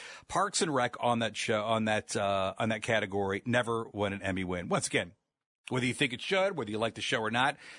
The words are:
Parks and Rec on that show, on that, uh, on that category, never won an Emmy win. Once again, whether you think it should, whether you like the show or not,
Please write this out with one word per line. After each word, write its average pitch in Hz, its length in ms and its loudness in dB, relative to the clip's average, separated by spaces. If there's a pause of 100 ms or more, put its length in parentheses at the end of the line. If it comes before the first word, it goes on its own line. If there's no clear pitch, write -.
(280)
Parks 190 340 0
and 160 120 0
Rec 123 260 2
on 120 180 4
that 110 180 -2
show, 107 280 0
on 113 200 2
that, 107 320 0
uh, 98 420 2
on 113 120 0
that 110 120 -2
category, 101 640 0
never 117 480 0
won 101 220 0
an 101 80 -6
Emmy 95 220 -2
win. 90 240 -4
Once 180 180 0
again, 95 260 -2 (560)
whether 123 180 0
you 120 80 0
think 127 180 0
it 120 80 -8
should, 190 360 0
whether 113 140 -4
you 107 80 -2
like 110 160 0
the 110 60 -10
show 120 200 0
or 110 100 0
not, 131 260 2 (220)